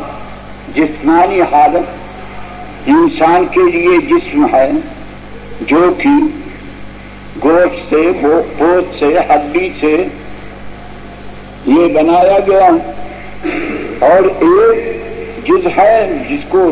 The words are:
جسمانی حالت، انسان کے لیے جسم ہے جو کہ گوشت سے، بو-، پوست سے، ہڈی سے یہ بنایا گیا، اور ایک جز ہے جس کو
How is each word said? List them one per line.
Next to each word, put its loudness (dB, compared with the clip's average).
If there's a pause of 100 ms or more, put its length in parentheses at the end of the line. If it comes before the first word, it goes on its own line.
(760)
جسمانی 2
حالت، 2 (960)
انسان 4
کے 4
لیے 2
جسم 0
ہے 4 (920)
جو 2
کہ 2 (1300)
گوشت 0
سے، 2 (100)
بو-، 0
پوست 0
سے، 0
ہڈی 0 (100)
سے 0 (1600)
یہ 4
بنایا 4
گیا، 6 (1400)
اور 4
ایک 2 (440)
جز 2
ہے 4 (200)
جس -4 (100)
کو 4